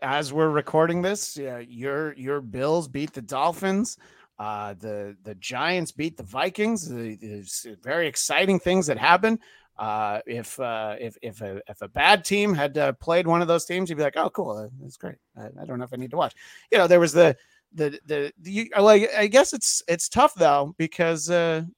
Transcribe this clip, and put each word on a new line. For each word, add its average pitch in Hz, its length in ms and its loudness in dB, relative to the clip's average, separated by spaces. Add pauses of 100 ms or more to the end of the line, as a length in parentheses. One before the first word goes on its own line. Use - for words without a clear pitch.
as 139 280 -2
we're 156 200 2
recording 160 500 2
this, 196 380 -4
uh, 123 280 -10
your, 139 460 -6
your 139 280 -4
Bills 139 460 -2
beat 139 260 -6
the 127 100 -12
Dolphins. 170 760 0 (400)
Uh, 104 380 -8
the, 101 480 -10
the 107 120 -14
Giants 156 560 -4
beat 160 240 -8
the 120 80 -14
Vikings. 180 640 -4
The, 117 280 -8
there's 104 500 -12 (160)
very 160 260 -2
exciting 175 520 0
things 180 280 0
that 135 100 0
happen. 185 420 4 (400)
Uh, 107 480 -2
if, 117 320 -10
uh, 110 420 -4
if, 113 200 -12
if 113 200 -12
a, 98 260 -8
if - 140 -18
a 101 60 -10
bad 165 360 2
team 202 300 0
had, 143 240 -2
uh, 143 160 0
played 170 340 -2
one 170 140 2
of 170 80 0
those 170 160 2
teams, 180 240 -4
you'd 160 80 -6
be 151 60 -2
like, 143 120 -2
"Oh, - 140 0
cool. 185 220 -6
Uh, 107 160 -10 (140)
that's 139 140 -18
great. - 220 -14 (180)
I, 110 120 -16 (140)
I - 40 -14
don't 127 140 -8
know 123 40 -8
if 123 100 -12
I 123 40 -10
need 127 140 -10
to 147 60 -6
watch." 147 160 0 (380)
You - 60 4
know, 175 100 6
there 175 140 8
was 165 100 4
the, 165 240 8 (380)
the, 151 320 -4
the, 143 260 -4 (100)
the, 170 120 -12
you, 220 160 -4 (100)
like, 208 380 8
I 208 100 4
guess 254 240 4
it's, - 380 -2
it's 170 180 -2
tough 277 260 4
though, 147 440 4
because, 165 520 0
uh, 165 340 2 (140)